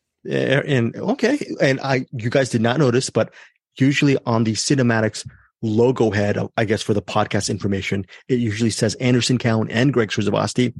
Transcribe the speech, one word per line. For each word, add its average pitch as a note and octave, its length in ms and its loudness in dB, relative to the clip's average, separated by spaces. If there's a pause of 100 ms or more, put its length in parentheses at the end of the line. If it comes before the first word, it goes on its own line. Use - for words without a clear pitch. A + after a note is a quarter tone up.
(240)
Yeah, C3+ 420 0
and, B2 300 0
okay. C4 420 -2 (220)
And C3+ 200 2
I, C3+ 320 -2
you A#2+ 180 -4
guys C3+ 180 2
did A2+ 140 0
not A#2+ 160 2
notice, B2+ 320 2
but - 240 0 (440)
usually C#3 460 4
on A#2 200 2
the A2 100 0
Cinematics A#2 760 0 (320)
logo A2+ 500 2
head, G2+ 280 0 (180)
I A#2 80 0
guess G2+ 160 -2
for A2 140 -2
the G2 80 -2
podcast - 480 -2
information, G2 560 -4 (220)
it C3 100 0
usually A2+ 320 0
says G#2 240 -2
Anderson B2+ 420 0
Cowan A2+ 340 0
and B2+ 220 2
Greg A#2 160 0
Srizavasti. G#2 720 0